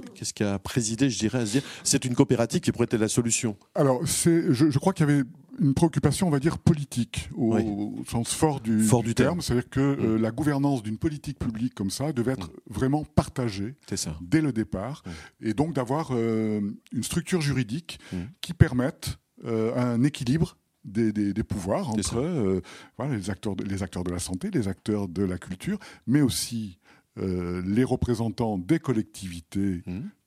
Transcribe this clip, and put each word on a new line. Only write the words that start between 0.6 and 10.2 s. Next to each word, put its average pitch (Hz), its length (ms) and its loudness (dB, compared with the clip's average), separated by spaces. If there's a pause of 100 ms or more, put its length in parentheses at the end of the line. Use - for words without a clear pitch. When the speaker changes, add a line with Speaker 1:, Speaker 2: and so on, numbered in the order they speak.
Speaker 1:
je 104 80 -4
dirais, 107 220 0
à 120 80 0
se 104 60 -4
dire, 135 100 2 (200)
c'est - 220 2
une 123 100 -2
coopérative 127 460 4
qui - 100 2
pourrait - 140 2
être 120 100 -2
la 107 140 4
solution ? 117 480 0 (180)
Speaker 2:
Alors, 131 320 4
c'est, 170 460 4
je, 139 160 6
je 135 100 2
crois 147 140 4
qu'il 147 160 2
y - 20 6
avait 143 120 6 (360)
une 143 140 4
préoccupation, 160 540 2
on - 20 2
va 143 100 4
dire, 160 200 0
politique, - 760 0
au, 110 200 2
Speaker 1:
Oui. 107 80 4
Speaker 2:
au 104 440 -4
sens 117 260 -4
fort 147 280 2
du, 110 220 2
Speaker 1:
Fort 113 180 6
Speaker 2:
du 110 80 -2
Speaker 1:
du 117 60 0
Speaker 2:
terme. 127 140 4
Speaker 1:
terme. 170 120 -4
Speaker 2:
C'est-à-dire 120 280 -2
que, - 100 -2 (160)
Speaker 1:
Mm. 139 100 -2
Speaker 2:
euh, 110 140 4
la 110 120 2